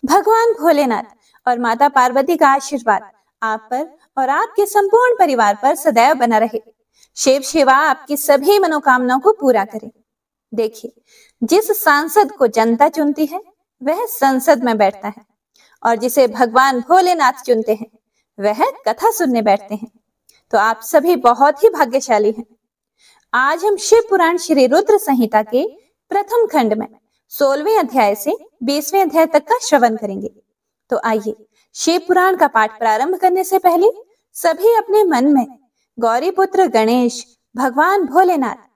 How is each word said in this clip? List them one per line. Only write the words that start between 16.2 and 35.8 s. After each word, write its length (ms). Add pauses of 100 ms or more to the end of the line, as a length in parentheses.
भगवान 520
भोलेनाथ 540 (120)
चुनते 280
हैं, 140 (520)
वह 320
कथा 400
सुनने 300
बैठते 340
हैं। 160 (600)
तो 60
आप 240
सभी 340
बहुत 480
ही 60
भाग्यशाली 640
हैं। 140 (880)
आज 320
हम 120
शिव 320
पुराण 280
श्री 300
रुद्र 300
संहिता 460
के 240 (420)
प्रथम 360
खंड 280
में 140 (420)
सोलहवें 480
अध्याय 380
से 220 (260)
बीसवें 380
अध्याय 240
तक 180
का 160
श्रवण 360
करेंगे। 360 (580)
तो 160
आइए, 300 (400)
शिव 320
पुराण 280
का 120
पाठ 320
प्रारंभ 360
करने 280
से 160
पहले 280 (460)
सभी 400
अपने 300
मन 220
में 220 (520)